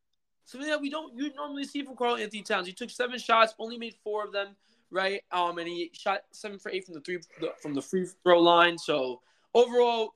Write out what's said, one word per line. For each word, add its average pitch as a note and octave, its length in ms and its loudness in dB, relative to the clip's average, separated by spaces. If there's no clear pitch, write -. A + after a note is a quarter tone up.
Something C#4 240 -10
that D4+ 100 0
we C#4+ 120 -6
don't, D4+ 260 -10
you C#4+ 160 -4
normally C#4 320 -8
see C#4+ 180 -8
from C4 140 -16
Karl A#3+ 180 0
Anthony G#3+ 280 -8
Towns. F#3+ 240 -2
He F#3 60 -12
took A#3 180 -12
seven B3 280 -6
shots, A3+ 400 4
only A3+ 180 -10
made A3+ 260 -12
four G#3 200 -4
of G#3 80 -12
them, G3+ 240 -8
right? F#3+ 300 -2
Um, F3 260 0
and E3+ 100 -6
he F3 260 -8
shot - 280 -4
seven G3+ 280 -14
for - 120 -12
eight F#3 140 -6
from F3+ 80 -20
the D3+ 80 -16
three, F3+ 160 -8
the, - 200 -6
from D3+ 120 -8
the C#3 80 -4
free F#3 260 -2
throw F3 160 8
line. E3+ 380 6
So, C3 440 -4
overall, A#3 600 4